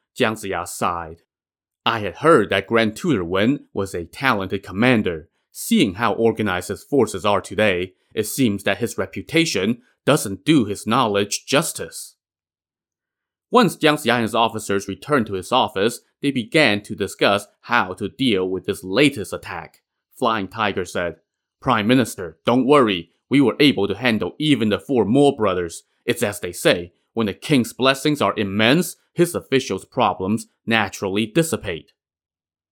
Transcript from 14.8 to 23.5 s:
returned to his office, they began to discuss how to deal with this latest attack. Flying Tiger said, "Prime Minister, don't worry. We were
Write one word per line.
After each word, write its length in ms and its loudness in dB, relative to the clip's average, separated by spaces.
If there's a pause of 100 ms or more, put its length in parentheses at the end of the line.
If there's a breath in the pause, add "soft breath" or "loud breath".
returned 420 -2
to 40 -8
his 200 -6
office, 500 0 (180)
they 100 -2
began 520 0
to 120 -12
discuss 520 0 (140)
how 340 -2
to 120 -8
deal 400 0
with 200 -6
this 180 -6
latest 480 0
attack. 500 -14 (300)
Flying 360 -2
Tiger 360 -4
said, 360 -6 (380)
"Prime 280 0
Minister, 580 0
don't 220 2
worry. 460 4 (180)
We 100 4
were 180 2